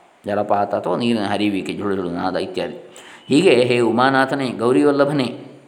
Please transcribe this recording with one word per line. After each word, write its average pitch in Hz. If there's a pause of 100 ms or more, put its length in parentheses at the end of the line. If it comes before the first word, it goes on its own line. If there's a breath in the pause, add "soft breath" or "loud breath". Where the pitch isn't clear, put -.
(260)
ಜಲಪಾತ 101
ಅಥವಾ 165
ನೀರಿನ 117
ಹರಿಯುವಿಕೆ, 101
ಜುಳು 98
ಜುಳು 90
ನಾದ 90
ಇತ್ಯಾದಿ. 87 (500 loud breath)
ಹೀಗೆ 175
"ಹೇ 123
ಉಮಾನಾಥನೇ, 131
ಗೌರಿ 120
ವಲ್ಲಭನೇ", 143 (400)